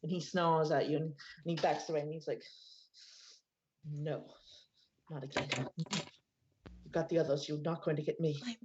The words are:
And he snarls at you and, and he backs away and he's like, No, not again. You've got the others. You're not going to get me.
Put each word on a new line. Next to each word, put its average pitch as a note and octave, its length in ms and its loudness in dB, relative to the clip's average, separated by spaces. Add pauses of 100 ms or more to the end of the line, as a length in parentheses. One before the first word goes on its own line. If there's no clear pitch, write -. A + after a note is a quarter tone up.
And D#3+ 80 -2
he F3+ 80 0
snarls D#3+ 520 4
at E3 180 4
you D3+ 80 2
and, D#3 80 0
and - 400 -10
he E3+ 100 0
backs D#3 340 2
away D#3 120 2
and D3+ 120 -4
he's D#3+ 140 -8
like, B2 160 -4 (1500)
No, D3 340 -4 (840)
not D3 140 -8
again. C#3+ 260 -4 (280)
You've - 1120 -10
got E3 180 2
the E3 100 4
others. C#3 280 2
You're D3+ 120 -2
not E3 240 -2
going D#3 140 2
to D3+ 60 -2
get - 160 -2
me. D3+ 220 2 (240)